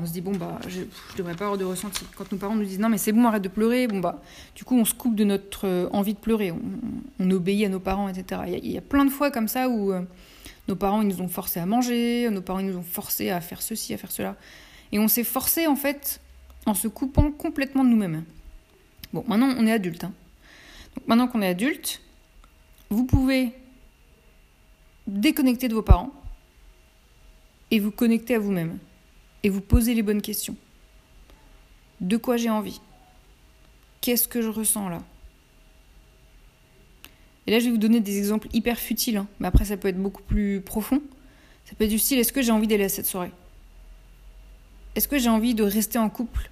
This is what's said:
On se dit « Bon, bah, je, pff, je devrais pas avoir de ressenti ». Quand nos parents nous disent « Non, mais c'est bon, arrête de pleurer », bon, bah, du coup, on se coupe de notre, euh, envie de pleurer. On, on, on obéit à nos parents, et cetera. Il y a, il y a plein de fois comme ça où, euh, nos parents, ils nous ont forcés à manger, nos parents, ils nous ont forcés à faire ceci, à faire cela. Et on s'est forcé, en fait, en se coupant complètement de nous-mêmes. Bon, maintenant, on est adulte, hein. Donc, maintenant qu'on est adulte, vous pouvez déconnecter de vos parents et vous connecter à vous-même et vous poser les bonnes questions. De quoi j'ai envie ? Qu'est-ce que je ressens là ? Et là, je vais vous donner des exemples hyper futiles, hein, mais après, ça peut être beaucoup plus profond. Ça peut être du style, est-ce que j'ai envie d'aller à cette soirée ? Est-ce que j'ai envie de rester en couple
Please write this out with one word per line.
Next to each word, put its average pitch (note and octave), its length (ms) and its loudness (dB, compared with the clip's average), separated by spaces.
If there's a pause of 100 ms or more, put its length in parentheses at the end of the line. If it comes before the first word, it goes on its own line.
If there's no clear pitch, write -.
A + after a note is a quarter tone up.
On E3+ 40 -4
se E3+ 60 -6
dit « F3 100 -8
Bon, F#3+ 100 -4
bah, E3+ 260 -6 (100)
je, F3+ 140 -8
pff, - 300 -14
je - 60 -12
devrais F3 180 -6
pas G3 100 -6
avoir G3+ 120 -2
de F#3+ 80 -2
ressenti ». F#3 400 -6 (100)
Quand - 160 -14
nos G3+ 60 -4
parents G3+ 180 -4
nous G#3+ 100 0
disent « F#3+ 140 -6
Non, A3+ 100 2
mais A3 80 2
c'est A3 140 0
bon, A#3 140 6
arrête G#3+ 180 2
de F#3+ 60 -4
pleurer », A#3 380 2
bon, G3 120 -2
bah, F3 220 -4 (340)
du - 80 -18
coup, B3+ 140 2
on A3+ 80 6
se - 80 0
coupe A#3 220 -2
de G#3 100 2
notre, G3 420 -2
euh, F3+ 240 0
envie G3+ 220 0
de G3+ 60 -10
pleurer. G#3 320 0
On, E3 40 -6 (640)
on, F#3+ 60 2
on F#3 60 4
obéit G3 340 2
à G3 40 2
nos F#3+ 100 -2
parents, G3 280 -2
et F#3+ 80 -6
cetera. F#3 320 -6
Il F3 60 -4
y - 20 -2
a, - 40 -4
il - 120 -6
y - 60 -6
a F3+ 40 -8
plein C#4 240 4
de C4+ 60 4
fois C#4+ 180 0
comme A#3 180 0
ça B3+ 220 -2
où, G#3 220 0
euh, F#3 100 -2 (680)
nos G3 60 -2
parents, G3 260 2
ils G#3 60 2
nous F3+ 140 -2
ont F#3 60 -2
forcés F3+ 320 -6
à E3+ 60 -2
manger, A#3+ 680 2
nos F#3+ 100 -2
parents, F#3 180 -4
ils G3 80 -2
nous F#3 100 -4
ont F3 60 -8
forcés - 460 -4
à F3 120 -2
faire F3+ 200 -12
ceci, - 320 -6
à G#3 40 -4
faire - 140 -14
cela. G3 240 -6 (560)
Et G#3 80 2
on G#3+ 80 4
s'est A#3 160 2
forcé, D#4+ 440 0
en C#4+ 80 4
fait, C#4 460 -4 (440)
en G#3+ 80 2
se G#3+ 140 -2
coupant C#4+ 440 2
complètement C4+ 520 -2
de B3+ 60 6
nous-mêmes. F3+ 340 2 (880)
Bon, D#3+ 160 -4
maintenant, B3 300 4
on A3+ 100 4
est A3 40 4
adulte, F3+ 340 -2
hein. F#3 80 -10 (840)
Donc, - 120 -10
maintenant A#3+ 200 4
qu'on A3+ 160 -2
est F#3+ 40 2
adulte, A3+ 540 -2 (880)
vous A3 140 2
pouvez C4 500 4 (1500)
déconnecter B3+ 600 2
de A3+ 80 -2
vos G#3+ 80 0
parents F#3 280 4 (1600)
et A3+ 80 4
vous G#3 120 0
connecter A3+ 420 2
à A3+ 60 4
vous-même F#3 400 -2 (640)
et G#3+ 60 4
vous G3 120 0
poser A#3+ 320 4
les A3+ 80 2
bonnes G#3 220 0
questions. G#3 320 -8 (1500)
De F#3 160 0
quoi A#3+ 200 0
j'ai A#3 120 0
envie ? G#3+ 320 -4 (1200)
Qu'est-ce A#3+ 260 0
que A#3+ 140 -4
je A3 80 -2
ressens G#3 400 -2
là ? E3+ 100 -8 (2500)
Et F#3+ 60 -2
là, A3 80 6
je A#3+ 60 4
vais B3 60 2
vous A#3 60 2
donner A3+ 220 6
des G3+ 180 -2
exemples G#3 360 0
hyper A#3 260 0
futiles, A3 380 -2
hein, G3 100 -4 (120)
mais F#3 80 -4
après, F#3+ 180 4
ça G3+ 120 -2
peut G3 100 -2
être F#3 140 0
beaucoup G3 220 -6
plus G3+ 380 0
profond. A3 400 -2 (640)
Ça - 100 -20
peut - 80 -2
être G#3+ 80 2
du A3 80 0
style, C4+ 180 2
est-ce A#3 160 2
que C#4 80 0
j'ai A#3 100 2
envie A3 160 4
d'aller G#3 180 4
à F#3+ 40 0
cette F3+ 160 -4
soirée ? F3+ 260 -6 (1600)
Est-ce G#3+ 120 -2
que - 120 0
j'ai A#3+ 100 4
envie A3+ 240 4
de A3 100 2
rester G#3 360 2
en G#3+ 100 2
couple - 420 -6